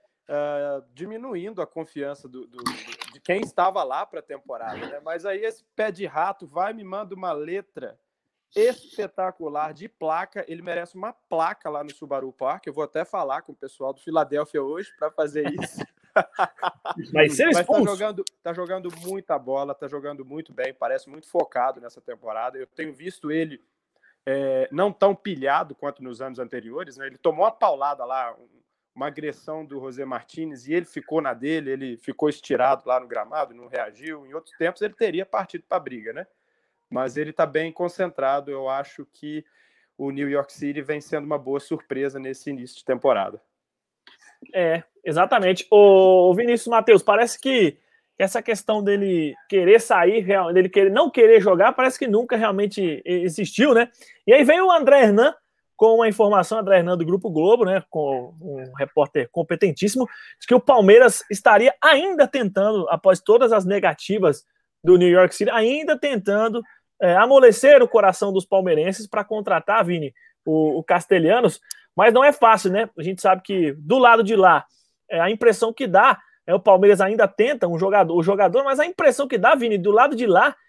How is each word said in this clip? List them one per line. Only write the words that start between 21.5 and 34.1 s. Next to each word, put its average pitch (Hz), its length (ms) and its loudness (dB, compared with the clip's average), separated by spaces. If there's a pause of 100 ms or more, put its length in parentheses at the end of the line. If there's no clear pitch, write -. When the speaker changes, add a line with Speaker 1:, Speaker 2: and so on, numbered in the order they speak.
Speaker 1:
nessa 120 220 -20
temporada. 117 560 -12
Eu 131 100 -16
tenho 156 260 -16
visto 151 380 -14
ele, 156 300 -8 (640)
é, 135 460 -4
não 190 200 -4
tão 196 240 -2
pilhado 143 600 -6
quanto 143 280 -12
nos 123 180 -18
anos 131 180 -14
anteriores, 123 580 -16
né? 135 100 -14
Ele 127 100 -20
tomou 170 280 -2
uma 226 60 0
paulada 143 520 -6
lá, 123 340 -10
um, 120 240 -20 (320)
uma 135 140 -12
agressão 151 580 -14
do 139 140 -18
José 131 240 -14
Martinez, 131 640 -14
e 156 60 -8
ele 170 120 -4
ficou 156 360 -8
na 131 120 -6
dele, 143 380 -8
ele 135 260 -12
ficou - 320 -6
estirado 131 560 -4
lá 127 140 -2
no 123 80 -12
gramado, 117 460 -10
não 120 140 -20
reagiu. 131 580 -14